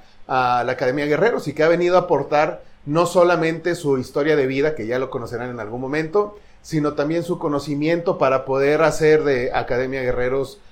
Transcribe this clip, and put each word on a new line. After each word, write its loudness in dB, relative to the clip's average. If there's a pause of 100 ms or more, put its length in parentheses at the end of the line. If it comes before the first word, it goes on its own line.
(280)
a 0
la -2
Academia -2
Guerreros 0
y -6
que 0
ha 4
venido 4
a 4
aportar 0 (240)
no 2
solamente 2
su 0
historia 0
de 2
vida, 0
que -8
ya -2
lo -4
conocerán -8
en -10
algún -8
momento, -2 (220)
sino -2
también -2
su -4
conocimiento -2
para 2
poder 2
hacer 4
de 0
Academia -2
Guerreros -2 (120)